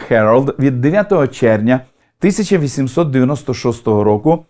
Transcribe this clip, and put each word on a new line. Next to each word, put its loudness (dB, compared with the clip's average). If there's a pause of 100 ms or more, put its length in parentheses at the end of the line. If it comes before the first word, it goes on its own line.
Herald 2
від 0
дев'ятого 0
червня 0 (380)
тисяча 0
вісімсот -2
дев'яносто 0
шостого 0
року 0